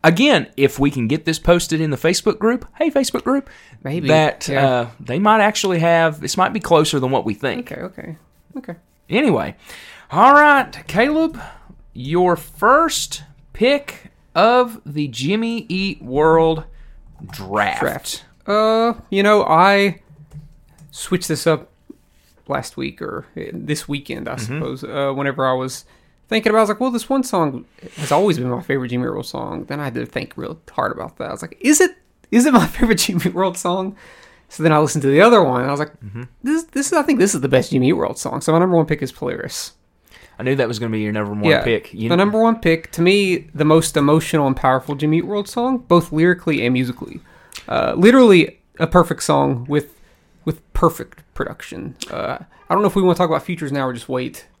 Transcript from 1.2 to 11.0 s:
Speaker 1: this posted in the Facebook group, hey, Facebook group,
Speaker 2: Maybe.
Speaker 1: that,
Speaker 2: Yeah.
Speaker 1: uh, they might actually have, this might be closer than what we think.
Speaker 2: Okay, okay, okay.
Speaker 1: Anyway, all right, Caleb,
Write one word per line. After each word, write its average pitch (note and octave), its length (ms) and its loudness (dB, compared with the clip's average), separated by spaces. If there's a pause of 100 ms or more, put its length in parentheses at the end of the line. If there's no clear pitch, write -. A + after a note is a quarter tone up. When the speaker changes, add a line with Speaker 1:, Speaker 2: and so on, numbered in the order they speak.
Speaker 1:
this D#3+ 120 -2
posted E3+ 420 2
in D#3 100 -2
the C3+ 60 -2
Facebook F#3 420 0
group, - 280 -2 (120)
hey, D#4 120 0
Facebook C#4 320 -2
group, C4+ 260 -2 (360)
Speaker 2:
Maybe. D3+ 240 -4
Speaker 1:
that, D#3 400 2
Speaker 2:
Yeah. C#3 180 2
Speaker 1:
uh, B2 200 0 (120)
they B2+ 220 -6
might G#3+ 200 4
actually G3+ 400 0
have, E3 400 2
this - 160 -6
might F#3 180 0
be A3 60 -4
closer D#3 380 2
than C3 140 -2
what C3 140 0
we A2 80 -4
think. C#3+ 360 -6
Speaker 2:
Okay, - 120 -14
okay, F3 340 -14 (400)
okay. B3 180 -14 (340)
Speaker 1:
Anyway, E3 460 0 (560)
all A3 220 6
right, D4 400 6 (160)
Caleb, D4+ 500 0 (540)